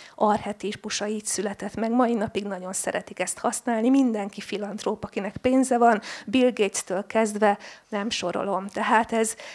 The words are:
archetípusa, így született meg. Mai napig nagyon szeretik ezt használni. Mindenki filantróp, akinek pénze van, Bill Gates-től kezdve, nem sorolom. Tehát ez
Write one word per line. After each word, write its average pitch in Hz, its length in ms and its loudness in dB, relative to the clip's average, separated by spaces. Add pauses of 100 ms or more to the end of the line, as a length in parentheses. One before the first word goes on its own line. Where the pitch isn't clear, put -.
(140)
archetípusa, 208 920 -2
így 214 180 -4
született 202 500 -4
meg. 226 160 -2
Mai 240 240 4
napig 208 300 -2
nagyon 185 280 -8
szeretik - 480 -4
ezt - 180 -4
használni. 233 520 0
Mindenki 220 500 2
filantróp, 208 640 -6
akinek 202 320 -6
pénze 254 420 2
van, 233 220 6 (260)
Bill 247 280 4
Gates-től 196 520 -2
kezdve, 208 520 2 (300)
nem 208 220 -4
sorolom. 190 560 -2
Tehát 220 460 2
ez 220 220 0 (200)